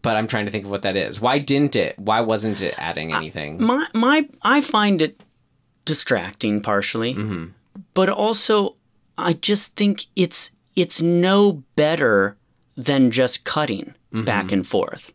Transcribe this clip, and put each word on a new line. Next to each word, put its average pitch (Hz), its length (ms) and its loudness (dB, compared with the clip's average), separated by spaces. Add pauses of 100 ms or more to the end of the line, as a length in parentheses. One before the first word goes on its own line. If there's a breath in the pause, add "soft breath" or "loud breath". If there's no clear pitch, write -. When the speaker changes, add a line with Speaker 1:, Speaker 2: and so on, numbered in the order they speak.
Speaker 1:
But 113 140 0
I'm 110 120 0
trying 107 180 -2
to 104 60 -6
think 104 140 -6
of 101 60 -8
what 101 120 -4
that 95 120 -2
is. 95 240 -2
Why 127 200 2
didn't 143 360 2
it? 92 240 0
Why 107 220 0
wasn't 107 400 -2
it 90 160 -4
adding 80 360 -6
Speaker 2:
I, - 40 -2
Speaker 1:
anything? 78 460 -8
Speaker 2:
my, 262 300 0
my, 285 340 2 (140)
I 269 200 2
find 208 400 2
it - 200 -2 (640)
distracting 104 760 -2
partially, 113 520 -2
Speaker 1:
Mm-hmm. 98 320 -6 (480)
Speaker 2:
but 190 160 2
also 208 680 0 (420)
I 175 160 0
just - 420 0
think 202 300 0 (100)
it's, - 360 0 (240)
it's 175 260 0
no 175 600 4 (120)
better 123 600 2 (380)
than 135 360 2
just 123 320 0
cutting 135 500 -4 (200)
Speaker 1:
Mm-hmm. 110 100 -2
Speaker 2:
back 101 300 0
and 95 120 0
forth. - 500 -4